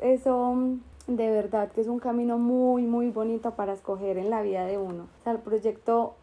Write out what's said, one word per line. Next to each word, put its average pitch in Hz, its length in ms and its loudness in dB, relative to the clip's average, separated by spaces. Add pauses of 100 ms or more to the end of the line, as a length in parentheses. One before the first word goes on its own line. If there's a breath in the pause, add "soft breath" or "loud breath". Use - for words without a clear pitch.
eso, 254 520 2
mm, 254 260 0 (280)
de 226 220 0
verdad 208 420 0
que - 80 -2
es 220 80 0
un 240 100 -2
camino 240 400 0
muy, 247 440 4
muy 240 280 0
bonito 226 420 -2
para 202 200 -4
escoger 196 460 -4
en 196 120 -2
la 226 120 0
vida 190 240 -2
de 196 120 -2
uno. 180 260 -6 (160)
O - 40 -20
sea, 233 80 0
el 226 80 0
proyecto 220 800 0